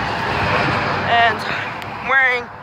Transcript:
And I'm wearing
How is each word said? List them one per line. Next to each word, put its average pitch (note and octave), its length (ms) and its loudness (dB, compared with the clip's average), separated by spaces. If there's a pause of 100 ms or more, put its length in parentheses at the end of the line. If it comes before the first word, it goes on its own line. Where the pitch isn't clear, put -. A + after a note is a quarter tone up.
(1080)
And A#3 320 4
I'm - 720 -6
wearing B3+ 340 2 (200)